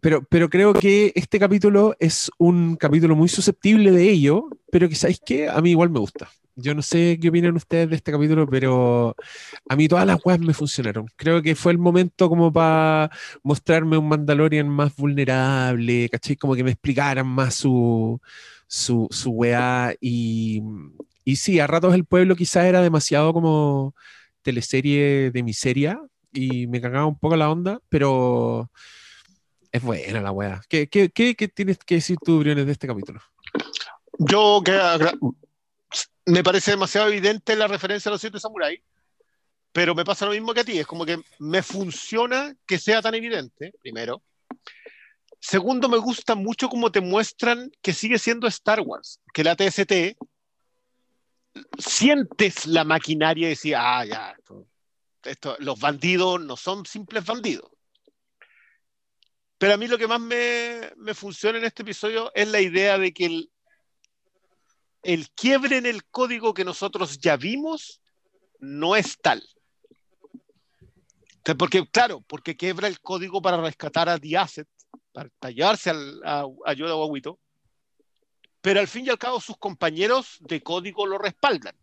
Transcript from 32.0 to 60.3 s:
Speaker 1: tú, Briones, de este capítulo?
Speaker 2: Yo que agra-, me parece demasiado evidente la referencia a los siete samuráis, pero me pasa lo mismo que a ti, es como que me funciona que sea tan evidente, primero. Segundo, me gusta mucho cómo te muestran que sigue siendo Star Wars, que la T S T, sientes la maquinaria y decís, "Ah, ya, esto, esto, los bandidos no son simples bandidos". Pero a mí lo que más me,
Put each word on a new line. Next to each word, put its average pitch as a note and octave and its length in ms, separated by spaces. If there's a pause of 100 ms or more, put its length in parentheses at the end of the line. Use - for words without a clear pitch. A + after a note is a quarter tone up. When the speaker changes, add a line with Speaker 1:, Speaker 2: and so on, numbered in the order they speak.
Speaker 1:
tú, E3 160
Briones, D3 260
de C#3+ 80
este - 140
capítulo? G#2+ 340 (1000)
Speaker 2:
Yo G#3 460
que F#3 80
agra-, E3+ 440 (1080)
me F3 180
parece F#3 280
demasiado G3+ 360
evidente G#3 480
la G#3+ 120
referencia G3 420
a - 20
los G#3 100
siete G#3+ 160
samuráis, F3+ 440 (880)
pero E3+ 240
me E3+ 80
pasa G3+ 220
lo G#3 80
mismo A3 200
que A#3 60
a A#3+ 60
ti, A3+ 120
es D3 80
como E3 200
que E3 160 (180)
me E3 240
funciona A#3+ 880 (140)
que F3+ 120
sea A3 220
tan A3 140
evidente, G3 640
primero. A#2 400 (1160)
Segundo, A#3+ 480
me A#3 100
gusta A3+ 380
mucho A3 320
cómo A#3 240
te G3+ 80
muestran A3+ 720 (100)
que F#3 120
sigue A3 260
siendo A#3 280
Star G#3+ 340
Wars, - 400 (120)
que D#3 120
la E3 100
T G3 120
S F#3+ 180
T, F#3 320 (1600)
sientes G#3+ 880
la E3 160
maquinaria D#3 640
y D3+ 80
decís, D3+ 200
"Ah, B2 300
ya, G#2 320
esto, G2 300 (560)
esto, C3 360
los C3+ 200
bandidos F3 640
no C3+ 160
son F#3+ 280
simples G#3+ 400
bandidos". G#3 460 (1900)
Pero G3+ 160
a G3+ 40
mí A3+ 100
lo A#3+ 120
que A3 80
más A#3 120
me, A#3 760